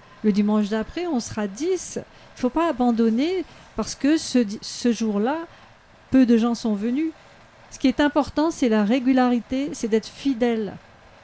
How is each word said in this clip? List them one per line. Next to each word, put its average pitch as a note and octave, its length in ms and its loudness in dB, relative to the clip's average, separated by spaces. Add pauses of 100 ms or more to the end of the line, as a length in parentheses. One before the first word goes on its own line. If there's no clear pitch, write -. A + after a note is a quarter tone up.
(260)
Le G#3+ 80 4
dimanche G#3 340 2
d'après, A3 400 -6
on C#4 140 -2
sera G#3 260 -6
dix. D4+ 520 -4 (360)
Il - 60 -16
faut B3+ 80 0
pas E4 180 0
abandonner B3 800 0 (320)
parce - 180 -6
que D4+ 220 2
ce C4 220 0
di-, G#3+ 220 -2
ce - 300 -2
jour-là, A3 460 -2 (760)
peu C4 140 6
de A#3 100 6
gens A#3 180 2
sont A3 220 -2
venus. B3+ 360 -2 (600)
Ce - 80 -18
qui - 80 2
est C4 140 2
important, D4 500 0
c'est C#4 160 0
la G#3+ 160 4
régularité, B3+ 880 0
c'est C4+ 160 -6
d'être G#3+ 220 0
fidèle A3+ 640 -2 (500)